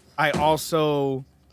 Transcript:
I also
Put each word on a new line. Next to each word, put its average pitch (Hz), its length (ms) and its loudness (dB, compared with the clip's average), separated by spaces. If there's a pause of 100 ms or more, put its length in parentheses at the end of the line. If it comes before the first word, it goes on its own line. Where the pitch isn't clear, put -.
(180)
I 147 140 2
also 147 920 0 (280)